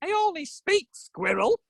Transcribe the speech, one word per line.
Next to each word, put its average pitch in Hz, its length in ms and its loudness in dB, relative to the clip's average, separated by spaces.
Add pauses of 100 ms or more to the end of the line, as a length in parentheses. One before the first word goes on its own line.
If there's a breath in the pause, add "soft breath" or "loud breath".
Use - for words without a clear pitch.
I 349 100 -4
only 403 340 0
speak 381 460 0
squirrel. 311 760 0